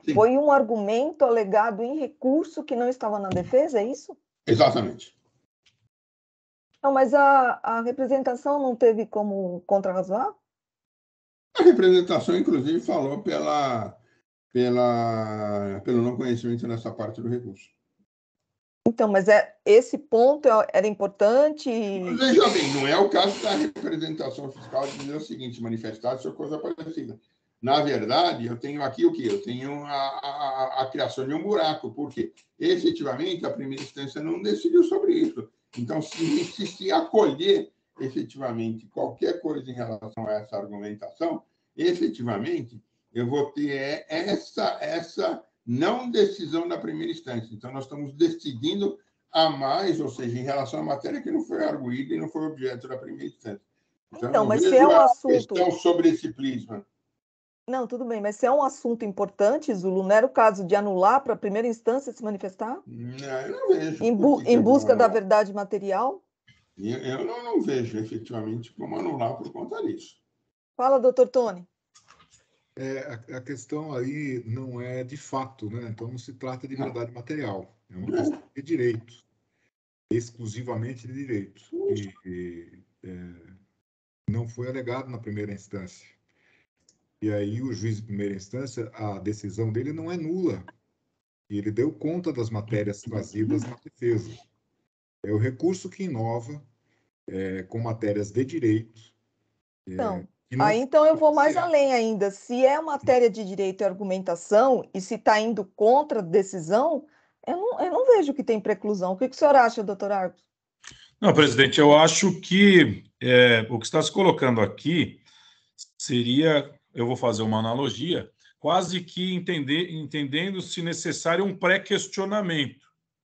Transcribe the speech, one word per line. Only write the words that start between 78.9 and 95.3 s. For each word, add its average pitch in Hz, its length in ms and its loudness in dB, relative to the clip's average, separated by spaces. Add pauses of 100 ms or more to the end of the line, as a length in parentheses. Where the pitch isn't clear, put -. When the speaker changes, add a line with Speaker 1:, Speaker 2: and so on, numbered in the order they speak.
Speaker 3:
exclusivamente 117 960 -8
de 127 80 -16
direito. 123 480 -10 (280)
Speaker 1:
Isso. 101 200 -4 (160)
Speaker 3:
E, 87 560 -14 (220)
e, 95 40 -16
é, 90 260 -16 (920)
não 113 200 -6
foi 123 220 -10
alegado 127 380 -8
na 123 120 -14
primeira 104 340 -10
instância. - 640 -16 (1040)
E 107 80 -2
aí 104 320 -4
o 131 120 -6
juiz 104 240 -6
de 104 60 -12
primeira 101 300 -6
instância, 120 600 -10
a 104 260 -8
decisão 107 540 -6
dele 131 180 -6
não 160 180 -10
é 175 60 -6
nula. 160 480 -4 (840)
E 104 80 -6
ele 101 120 -4
deu 120 220 -2
conta 165 400 -6
das 117 180 -6
matérias 104 520 -6
trazidas 104 640 -4
na 123 200 -12
defesa. - 480 -4 (960)
É 101 80 -4